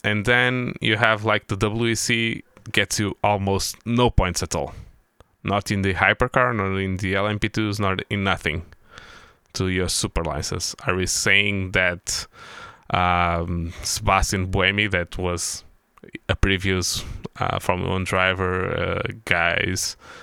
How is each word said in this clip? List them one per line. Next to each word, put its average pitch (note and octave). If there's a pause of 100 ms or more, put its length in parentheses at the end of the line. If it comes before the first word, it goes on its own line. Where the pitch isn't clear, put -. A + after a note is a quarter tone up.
and G#2
then B2
you A2
have, A2
like, G#2+
the G2+
W A2+
E A2
C A#2 (280)
gets -
you G2+
almost G2 (100)
no A#2
points F2+
at -
all. C#2+ (720)
Not G2+
in G2
the F#2+
hypercar, B2
not F#2+
in F#2+
the F#2
L G2
M G#2
P G#2+
twos, G#2+
not G2
in G2+
nothing E2+ (880)
to F#2+
your F2+
super -
license. D#2 (100)
Are F#2
we F#2
saying G2
that, F#2 (640)
um, F2 (100)
Sebastian F#2+
Buemi, G2
that F2
was F2 (680)
a A2
previous, F#2+ (360)
uh, F2+
Formula F2+
One F#2+
driver, F#2
uh, F2+ (140)
guys, F2+ (260)